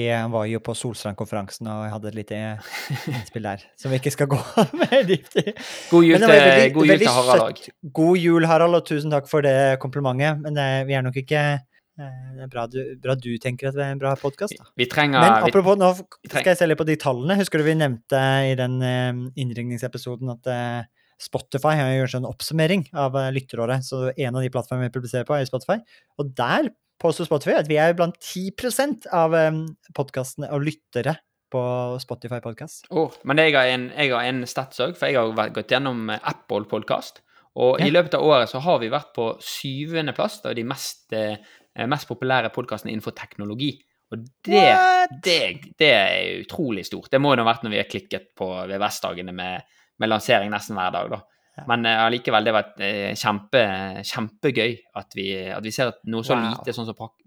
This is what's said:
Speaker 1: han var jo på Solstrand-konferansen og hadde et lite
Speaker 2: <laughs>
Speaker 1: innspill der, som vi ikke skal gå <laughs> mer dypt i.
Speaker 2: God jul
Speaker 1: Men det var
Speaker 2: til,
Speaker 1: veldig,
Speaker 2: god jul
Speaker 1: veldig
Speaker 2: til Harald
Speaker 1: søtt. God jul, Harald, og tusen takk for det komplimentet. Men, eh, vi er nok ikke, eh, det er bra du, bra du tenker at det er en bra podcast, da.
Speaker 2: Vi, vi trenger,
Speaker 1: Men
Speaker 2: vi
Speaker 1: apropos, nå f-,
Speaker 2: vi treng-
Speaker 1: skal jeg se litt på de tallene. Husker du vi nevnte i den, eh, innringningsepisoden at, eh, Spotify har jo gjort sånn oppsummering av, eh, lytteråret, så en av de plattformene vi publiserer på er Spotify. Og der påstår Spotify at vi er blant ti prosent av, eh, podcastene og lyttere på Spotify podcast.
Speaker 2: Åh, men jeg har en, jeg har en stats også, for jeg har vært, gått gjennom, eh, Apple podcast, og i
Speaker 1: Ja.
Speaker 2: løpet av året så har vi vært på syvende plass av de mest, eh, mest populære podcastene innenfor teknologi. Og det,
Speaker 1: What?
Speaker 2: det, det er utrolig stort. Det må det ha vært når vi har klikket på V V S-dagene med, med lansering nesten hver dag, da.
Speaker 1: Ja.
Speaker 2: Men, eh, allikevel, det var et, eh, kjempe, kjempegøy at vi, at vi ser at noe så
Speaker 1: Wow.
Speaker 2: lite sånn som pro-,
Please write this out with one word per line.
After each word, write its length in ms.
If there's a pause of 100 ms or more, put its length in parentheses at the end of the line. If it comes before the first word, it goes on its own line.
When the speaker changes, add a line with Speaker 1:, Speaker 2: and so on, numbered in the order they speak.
(100)
Speaker 1:
han 240
var 160
jo 80
på 160
Solstrand-konferansen 960
og 220
hadde 180
et 80
lite 220 (340)
Speaker 2:
<laughs> 380
Speaker 1:
innspill 340
der, 160 (160)
som 160
vi 60
ikke 100
skal 220
gå 80 (220)
<laughs> 200
mer 240
dypt 320
i. 60 (480)
Speaker 2:
God 160
jul 100
Speaker 1:
Men 80
det 60
var 100
Speaker 2:
til, 80
Speaker 1:
veldig, 240
Speaker 2:
god 80
jul 140
Speaker 1:
veldig 100
Speaker 2:
til 140
Harald 420
Speaker 1:
søtt. 80 (300)
God 240
jul, 260
Harald, 300
og 100
tusen 240
takk 160
for 160
det 80 (240)
komplimentet. 640
Men, 160
eh, 320
vi 80
er 80
nok 160
ikke, 220 (580)
eh, 160 (160)
det 140
er 20
bra 160
du, 140 (260)
bra 80
du 240
tenker 320
at 80
det 80
er 80
en 80
bra 160
podcast, 400
da. 160
Speaker 2:
Vi, 80
vi 80
trenger, 320
Speaker 1:
Men 240
Speaker 2:
vi 80
Speaker 1:
apropos, 240
nå 160
f-, 80 (160)
Speaker 2:
vi 160
treng- 80
Speaker 1:
skal 140
jeg 80
se 80
litt 100
på 80
de 80
tallene. 400
Husker 240
du 80
vi 80
nevnte 480 (240)
i 80
den, 240
eh, 420 (140)
innringningsepisoden 960
at, 160
eh, 320 (380)
Spotify 560
har 180
jo 100
gjort 100
sånn 140
oppsummering 640
av, 220
eh, 160
lytteråret, 520
så 320
en 200
av 60
de 80
plattformene 400
vi 100
publiserer 240
på 140
er 80
Spotify. 320 (400)
Og 160
der 360 (300)
påstår 260
Spotify 320
at 100
vi 80
er 180
blant 260
ti 300
prosent 600
av, 220
eh, 160 (440)
podcastene 580
og 120
lyttere 520 (360)
på 100 (380)
Spotify 400
podcast. 500
Speaker 2:
Åh, 220 (120)
men 140
jeg 160
har 120
en, 300
jeg 140
har 140
en 180
stats 380
også, 160
for 100
jeg 100
har 160
vært, 220
gått 140
gjennom, 440
eh, 120
Apple 400
podcast, 560 (360)
og 240
i 80
Speaker 1:
Ja. 140
Speaker 2:
løpet 120
av 80
året 280
så 100
har 180
vi 120
vært 240
på 260
syvende 720
plass 300
av 100
de 100
mest, 480
eh, 240 (500)
mest 220
populære 440
podcastene 400
innenfor 220
teknologi. 680 (320)
Og 60 (260)
det, 80 (240)
Speaker 1:
What? 460
Speaker 2:
det, 560
det 140
er 520
utrolig 420
stort. 240
Det 100
må 140
det 100
ha 80
vært 120
når 60
vi 60
har 80
klikket 420 (100)
på 320
V 100
V 60
S-dagene 500
med, 280 (360)
med 100
lansering 420
nesten 260
hver 160
dag, 180
da. 100 (380)
Speaker 1:
Ja. 80
Speaker 2:
Men, 200
eh, 120 (120)
allikevel, 340
det 80
var 120
et, 160
eh, 340
kjempe, 920
kjempegøy 720 (160)
at 200
vi, 360
at 120
vi 80
ser 180
at 180
noe 160
så 140
Speaker 1:
Wow. 160
Speaker 2:
lite 220
sånn 120
som 80
pro-, 180 (140)